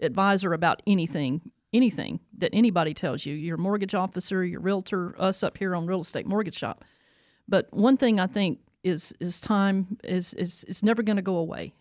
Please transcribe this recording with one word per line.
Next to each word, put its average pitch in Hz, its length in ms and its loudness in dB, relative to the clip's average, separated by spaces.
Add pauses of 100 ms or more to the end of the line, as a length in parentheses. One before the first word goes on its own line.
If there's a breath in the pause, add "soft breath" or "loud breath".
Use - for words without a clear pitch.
advisor 190 540 2
about 165 340 2
anything, 165 540 2 (320)
anything 226 460 2 (180)
that - 160 0
anybody 180 400 4
tells 139 320 -4
you, 143 100 -6
your 160 220 -4
mortgage 196 380 -2
officer, 185 500 -2
your 175 160 -6
realtor, 190 580 -2
us 190 240 0
up - 140 -4
here 185 180 -2
on 165 100 -2
Real 180 160 -2
Estate - 240 -6
Mortgage 202 320 -2
Shop. - 260 -6 (640 soft breath)
But 190 240 2
one 254 260 4
thing 226 240 4
I 185 60 2
think 190 320 -2 (240)
is, 175 360 -2
is 175 220 -4
time 196 640 0
is, 180 320 -4
is, - 300 -6
is - 180 -8
never 226 200 2
gonna 208 180 0
go 185 160 -2
away, - 440 -6